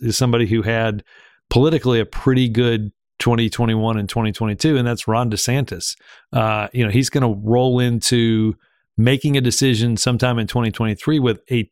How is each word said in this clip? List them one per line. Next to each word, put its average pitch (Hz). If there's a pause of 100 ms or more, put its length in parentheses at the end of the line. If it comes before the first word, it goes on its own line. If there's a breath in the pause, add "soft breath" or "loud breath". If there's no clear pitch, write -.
is 117
somebody 120
who 110
had 113 (460 soft breath)
politically 127
a 107
pretty 127
good 113 (280)
twenty 117
twenty-one 113
and 101
twenty 110
twenty-two, 110
and 123
that's 120
Ron 117
DeSantis. 107 (380 soft breath)
Uh, 110
you 123
know, 107
he's 123
gonna 131
roll 120
into 117 (420)
making 139
a 135
decision 120
sometime 123
in 110
twenty 117
twenty-three 113
with 120 (100)
a 120